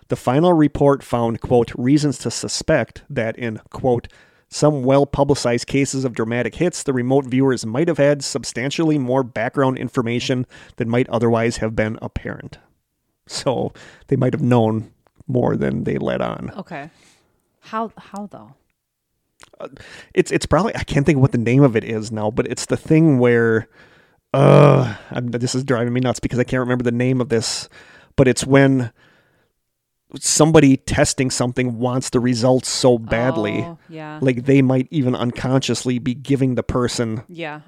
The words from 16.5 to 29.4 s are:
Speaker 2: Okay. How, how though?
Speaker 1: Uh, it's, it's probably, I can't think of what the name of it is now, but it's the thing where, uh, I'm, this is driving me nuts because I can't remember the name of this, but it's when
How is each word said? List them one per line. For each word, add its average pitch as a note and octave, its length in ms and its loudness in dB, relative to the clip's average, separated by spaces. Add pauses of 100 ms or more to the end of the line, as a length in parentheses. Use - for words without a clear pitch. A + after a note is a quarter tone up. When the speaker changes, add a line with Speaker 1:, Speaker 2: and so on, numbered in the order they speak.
Speaker 2:
Okay. D#3+ 320 -14 (720)
How, A3 380 -8
how G3+ 280 -14
though? B2 280 -20 (1080)
Speaker 1:
Uh, - 80 -14 (460)
it's, - 180 0
it's D#3 140 -2
probably, F3+ 280 0
I - 100 -8
can't C#3+ 200 -2
think D3+ 120 2
of C3 60 4
what C3+ 100 2
the C3 60 -2
name A#2+ 240 2
of A#2 140 4
it A2 80 0
is A2 260 -6
now, G#2+ 200 -2
but B2+ 160 -2
it's - 200 -8
the B2 120 -2
thing D#3 400 4
where, A#2 500 2 (640)
uh, C#3 640 6 (140)
I'm, A#2+ 180 -6
this A#2+ 260 -4
is C3 100 -2
driving A#2+ 280 -2
me B2+ 80 0
nuts B2 200 -2
because B2 180 -4
I B2 60 2
can't B2+ 160 -2
remember B2 240 -2
the B2 80 2
name B2+ 280 0
of A#2+ 80 -2
this, - 400 -2 (480)
but C3+ 100 6
it's B2 200 0
when C3+ 460 4 (1300)